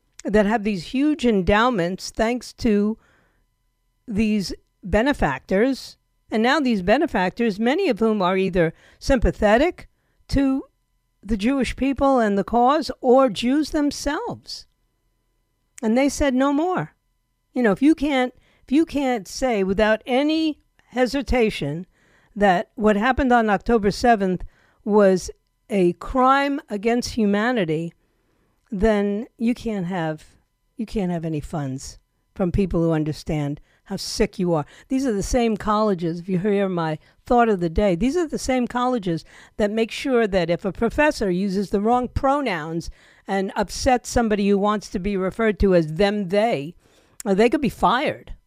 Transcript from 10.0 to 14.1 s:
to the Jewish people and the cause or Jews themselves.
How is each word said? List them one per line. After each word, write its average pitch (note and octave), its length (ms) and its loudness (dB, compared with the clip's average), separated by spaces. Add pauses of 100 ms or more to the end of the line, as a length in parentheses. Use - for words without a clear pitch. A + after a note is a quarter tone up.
to C4+ 360 0 (580)
the G#3+ 140 -4
Jewish A#3+ 400 0
people C4+ 420 2
and G#3 180 2
the G3 80 0
cause B3 460 2 (100)
or C4 280 4
Jews C4 420 -2
themselves. D4 960 -6 (1160)